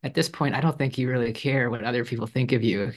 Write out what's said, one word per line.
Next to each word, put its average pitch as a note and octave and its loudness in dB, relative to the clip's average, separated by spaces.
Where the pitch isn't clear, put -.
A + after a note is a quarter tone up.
at C#3 -6
this E3 2
point, C#3 -2
I C3+ -2
don't D#3 2
think C3+ -2
you B2+ 0
really A#2+ 0
care C3 0
what A2+ -4
other A#2+ 0
people A2+ -4
think B2+ 0
of A#2+ 4
you, G2+ 0